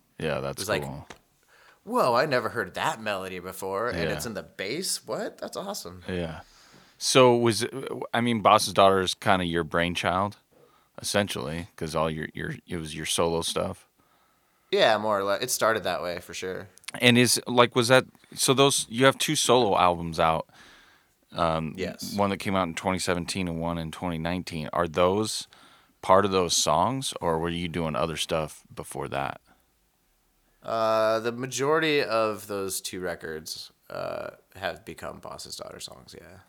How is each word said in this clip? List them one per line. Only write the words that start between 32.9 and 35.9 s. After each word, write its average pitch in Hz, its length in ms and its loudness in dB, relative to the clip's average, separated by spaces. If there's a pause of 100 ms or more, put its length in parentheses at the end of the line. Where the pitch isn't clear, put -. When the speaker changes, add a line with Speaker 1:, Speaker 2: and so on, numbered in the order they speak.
Speaker 2:
records, 82 720 -8 (160)
uh, - 420 -8 (260)
have 87 280 -6
become 80 340 -12
Boss's - 380 -14
Daughter - 240 -14
songs, - 380 -18